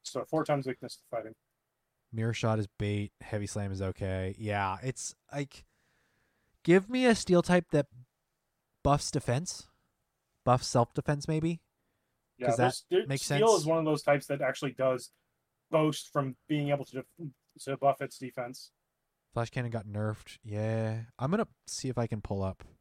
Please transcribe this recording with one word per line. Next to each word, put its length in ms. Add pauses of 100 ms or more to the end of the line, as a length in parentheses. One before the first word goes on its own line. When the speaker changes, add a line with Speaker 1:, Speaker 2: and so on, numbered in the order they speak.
Speaker 1:
So 220
four 180
times 240
weakness 300
to 120
fighting. 240 (800)
Speaker 2:
Mirror 220
Shot 260
is 80 (100)
bait. 440
Heavy 260
Slam 240
is 100
okay. 560
Yeah, 460
it's, 320 (160)
like, 320 (1000)
give 260
me 160
a 100
steel 260
type 300
that 140 (960)
buffs 280
defense, 580 (720)
buffs 240
self-defense, 640
maybe? 320 (760)
Speaker 1:
Yeah, 100
Speaker 2:
'Cause 100
that 60
Speaker 1:
there's, 260
there, 180
Speaker 2:
makes 160
Speaker 1:
steel 240
Speaker 2:
sense. 140
Speaker 1:
is 40
one 140
of 60
those 180
types 240
that 140
actually 320
does 380 (600)
boast 400
from 240 (140)
being 200
able 140
to 140
def-, 320 (320)
to 160
buff 240
its 160
defense. 540 (640)
Speaker 2:
Flash 160
Cannon 220
got 140
nerfed. 580
Yeah. 600 (140)
I'm 140
gonna 160 (180)
see 220
if 100
I 80
can 140
pull 240
up. 220 (160)